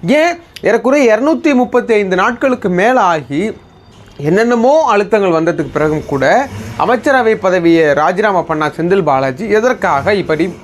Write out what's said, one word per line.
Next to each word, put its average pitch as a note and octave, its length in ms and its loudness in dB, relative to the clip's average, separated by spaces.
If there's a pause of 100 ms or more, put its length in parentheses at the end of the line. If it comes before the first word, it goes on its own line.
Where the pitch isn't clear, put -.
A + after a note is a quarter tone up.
ஏன், D#4+ 300 0 (240)
ஏறக்குறைய A3+ 560 2
இருநூத்தி D4 360 0
முப்பத்தி A#3+ 400 0
ஐந்து G3 220 0
நாட்களுக்கு A#3+ 540 -2
மேல G#3 300 2
ஆகி, E3 580 -2 (600)
என்னென்னமோ A#3 800 2
அழுத்தங்கள் F#3+ 460 0
வந்ததுக்கு D#3 300 -2
பிறகும் D3+ 320 -2
கூட, D#3+ 420 0 (300)
அமைச்சரவை B3 580 0
பதவியை E3+ 580 2
ராஜினாமா F3+ 480 0
பண்ண D3+ 260 -4
செந்தில் F3 360 -2
பாலாஜி C3+ 460 -2
எதற்காக G3+ 640 0
இப்படி E3+ 400 -2 (100)